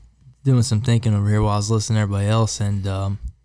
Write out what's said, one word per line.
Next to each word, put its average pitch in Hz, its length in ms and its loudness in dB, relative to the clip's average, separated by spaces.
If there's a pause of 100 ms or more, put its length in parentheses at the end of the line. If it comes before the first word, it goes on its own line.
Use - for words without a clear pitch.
(440)
doing 131 180 4
some 110 180 0
thinking 113 340 2
over 101 140 2
here 107 120 2
while 107 120 2
I 104 40 0
was 104 140 -2
listening 110 280 0
to - 40 2
everybody 101 240 -2
else. 110 340 0
And, 101 280 -2
um, 98 300 -4 (260)